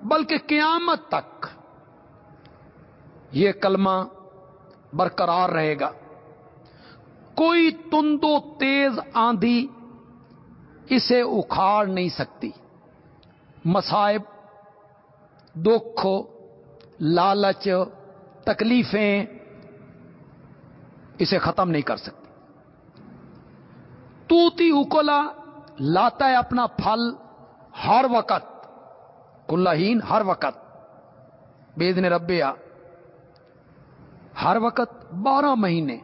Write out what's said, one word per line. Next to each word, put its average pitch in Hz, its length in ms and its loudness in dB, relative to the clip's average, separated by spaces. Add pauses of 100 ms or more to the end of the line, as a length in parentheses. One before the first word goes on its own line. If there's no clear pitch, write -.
(120)
بلکہ 311 260 0 (100)
قیامت 320 640 0
تک - 360 -8 (1900)
یہ 180 200 0 (100)
کلمہ 190 360 0 (960)
برقرار 175 560 -2
رہے 156 300 -2
گا۔ 139 100 -4 (1500)
کوئی 330 360 4 (200)
تند 302 320 0
و 302 160 2 (200)
تیز 269 400 0 (280)
آندھی 240 320 2 (1400)
اسے 247 260 2 (160)
اکھاڑ 202 500 0
نہیں 180 300 -2
سکتی، - 320 -8 (1160)
مصائب، 202 560 0 (1300)
دکھ، 214 500 0 (920)
لالچ، 190 680 0 (800)
تکلیفیں 208 800 0 (1900)
اسے 180 200 0
ختم 175 300 -2
نہیں 151 200 -2
کر 107 80 -4
سکتی۔ - 320 -18 (2000)
توتی 339 420 4 (100)
اکلا، 294 420 2 (580)
لاتا 202 500 2
ہے 254 60 2
اپنا 247 300 0 (120)
پھل 220 240 -2 (840)
ہر 233 260 4
وقت، 202 400 -2 (1000)
کلہین، 180 500 2 (100)
ہر 214 160 2
وقت، 180 300 -2 (1200)
بیزن 180 340 0
ربیا، 170 400 -2 (1900)
ہر 175 180 2
وقت، 233 280 -2 (340)
بارہ 277 300 2 (100)
مہینے 160 400 -2